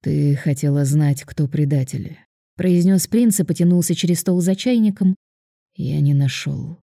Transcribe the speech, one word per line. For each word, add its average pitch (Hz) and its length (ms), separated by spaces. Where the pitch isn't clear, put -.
«Ты 147 340
хотела 143 500
знать, 143 380
кто - 240
предатель», 143 680
произнес 180 520
принц 226 320
и 180 40
потянулся 175 500
через 170 280
стол 180 200
за 190 140
чайником. 208 600
«Я 143 240
не 143 140
нашел». 139 720